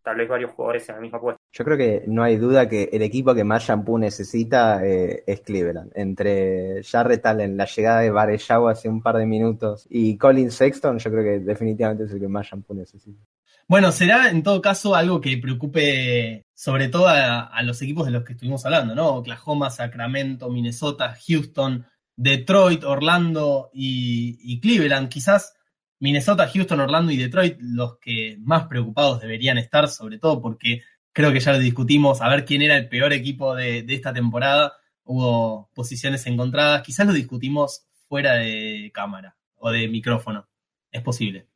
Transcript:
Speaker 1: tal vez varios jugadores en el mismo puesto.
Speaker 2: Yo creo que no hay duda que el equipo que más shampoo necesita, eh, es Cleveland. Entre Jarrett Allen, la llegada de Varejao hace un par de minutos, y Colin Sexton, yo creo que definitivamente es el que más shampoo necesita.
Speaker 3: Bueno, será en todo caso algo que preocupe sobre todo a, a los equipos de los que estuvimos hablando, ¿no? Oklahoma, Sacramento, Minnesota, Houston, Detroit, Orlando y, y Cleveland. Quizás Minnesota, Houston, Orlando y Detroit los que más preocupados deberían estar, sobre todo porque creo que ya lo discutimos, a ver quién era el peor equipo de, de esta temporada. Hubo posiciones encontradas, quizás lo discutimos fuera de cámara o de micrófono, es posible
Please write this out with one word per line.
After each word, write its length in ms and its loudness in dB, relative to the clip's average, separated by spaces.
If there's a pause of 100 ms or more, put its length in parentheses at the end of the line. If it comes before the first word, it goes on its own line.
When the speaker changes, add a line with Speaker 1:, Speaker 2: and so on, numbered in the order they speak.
Speaker 1:
tal 160 -6
vez 120 -2
varios 240 -4
jugadores 360 -6
en 60 -14
el 80 -14
mismo 180 -10
puesto. 180 -6 (140)
Speaker 2:
Yo 140 -6
creo 100 2
que 300 2
no 160 2
hay 140 6
duda 300 4
que 180 0
el 180 -2
equipo 320 2
que 100 2
más 200 0
shampoo 340 0
necesita, 880 0
eh, 400 0
es 160 -4
Cleveland. 520 -4
Entre 880 -2
Jarrett 440 2
Allen, 320 0
la 80 0
llegada 340 2
de 100 4
Varejao 580 2
hace 200 -2
un 140 -4
par 160 0
de 80 0
minutos, 640 -2
y 260 0
Colin 340 4
Sexton, 480 0
yo 120 -6
creo 140 0
que 200 -2
definitivamente 600 -2
es 80 -10
el 80 -8
que 80 -6
más 180 -6
shampoo 260 -16
necesita. 480 -16 (460)
Speaker 3:
Bueno, 260 6
será 380 4
en 120 0
todo 200 0
caso 320 0
algo 260 2
que 160 -2
preocupe 1160 -2
sobre 340 -2
todo 200 4
a, 400 2
a 140 -6
los 200 -4
equipos 240 -4
de 60 -2
los 120 -4
que 80 -16
estuvimos 320 -8
hablando, 300 0
¿no? 220 0
Oklahoma, 520 -6
Sacramento, 800 -6
Minnesota, 680 -6 (120)
Houston, 580 -2 (320)
Detroit, 680 4
Orlando 880 0
y, 680 -4
y 180 -8
Cleveland. 500 2
Quizás 440 0 (460)
Minnesota, 460 2
Houston, 340 0
Orlando 320 2
y 40 0
Detroit 440 0
los 380 -4
que 420 -6
más 280 0
preocupados 520 0
deberían 380 -2
estar, 300 2
sobre 300 -12
todo 220 0
porque 420 -6 (300)
creo 200 4
que 80 2
ya 120 2
lo 60 4
discutimos, 640 4
a 60 2
ver 160 2
quién 180 0
era 140 4
el 120 0
peor 240 0
equipo 420 -4
de, 280 -4
de 120 -6
esta 180 -8
temporada. 600 2 (320)
Hubo 720 -2
posiciones 520 -6
encontradas, 560 0
quizás 240 0
lo 60 4
discutimos 720 -4 (220)
fuera 260 0
de 600 -4
cámara 420 -12 (220)
o 120 -4
de 180 -2
micrófono, 580 -4 (440)
es 120 -12
posible 540 -6